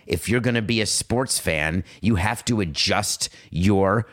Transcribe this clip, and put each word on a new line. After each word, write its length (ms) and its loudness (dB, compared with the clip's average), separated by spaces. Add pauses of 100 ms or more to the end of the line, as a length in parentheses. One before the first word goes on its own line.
if 220 -2
you're 100 2
gonna 220 0
be 180 0
a 60 0
sports 520 -2
fan, 460 0 (160)
you 160 2
have 300 -2
to 160 0
adjust 640 -2 (220)
your 640 2